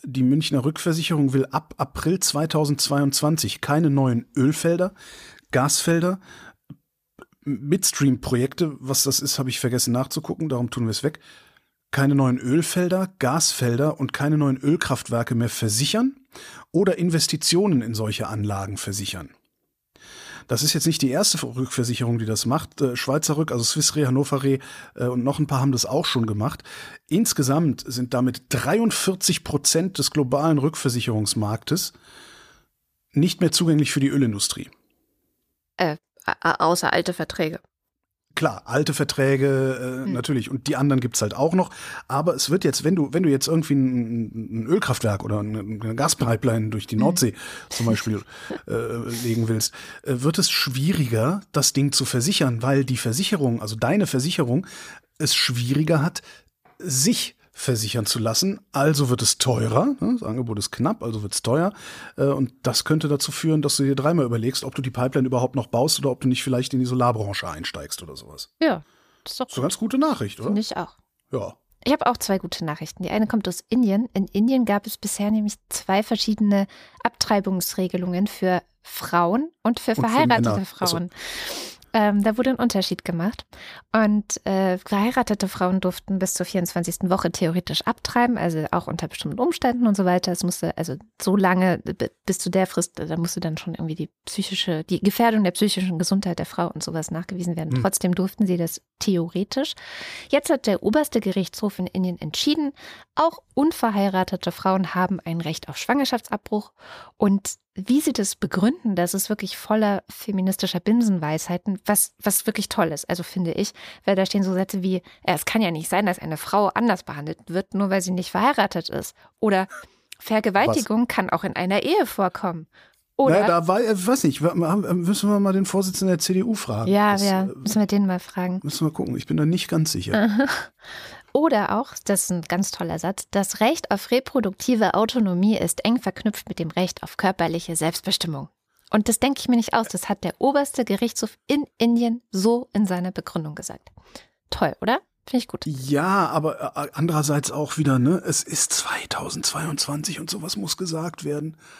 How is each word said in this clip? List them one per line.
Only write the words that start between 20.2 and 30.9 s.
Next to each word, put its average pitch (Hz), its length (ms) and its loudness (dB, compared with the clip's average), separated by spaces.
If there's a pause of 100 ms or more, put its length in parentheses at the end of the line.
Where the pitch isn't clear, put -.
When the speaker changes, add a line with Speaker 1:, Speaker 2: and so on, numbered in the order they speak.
Speaker 1:
Das 123 140 -2
ist 151 100 2
jetzt 160 140 0
nicht 160 160 0
die 131 80 2
erste 170 320 2
Rückversicherung, 120 760 -2
die 113 60 -4
das 107 220 -2
macht. - 340 -2
Äh, 123 160 0
Schweizer 147 400 -2
Rück, 156 160 0
also 120 120 0
Swiss - 320 0
Re, 151 100 2
Hannover 135 360 2
Re, 135 180 2 (340)
äh, - 100 -4
und 123 180 0
noch 139 160 0
ein 147 80 2
paar 139 140 0
haben 139 120 2
das 120 120 0
auch 147 220 -2
schon 117 200 0
gemacht. 107 360 -2 (440)
Insgesamt 151 800 2
sind 123 280 -4
damit 123 340 0
dreiundvierzig 185 960 0
Prozent 165 540 0
des 139 120 0
globalen 147 460 2
Rückversicherungsmarktes 120 1400 0 (1200)